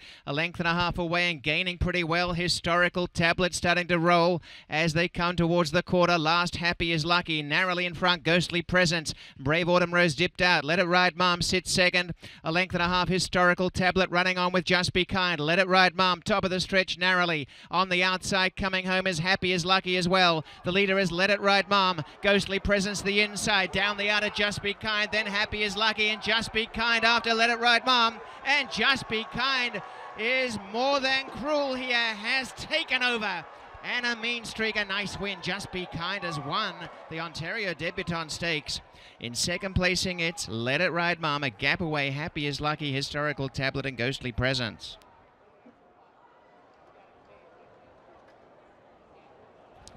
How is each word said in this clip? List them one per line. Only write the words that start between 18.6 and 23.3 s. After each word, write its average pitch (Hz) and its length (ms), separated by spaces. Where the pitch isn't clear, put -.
home 185 200
as 180 140
Happy 185 320
Is 180 140
Lucky 185 320
as 175 100
well. 175 380
The 180 80
leader 190 260
is 185 140
Let 185 180
It 202 120
Ride 196 280
Mom. 185 360
Ghostly 196 380
Presence 202 420
the 202 180
inside, 208 540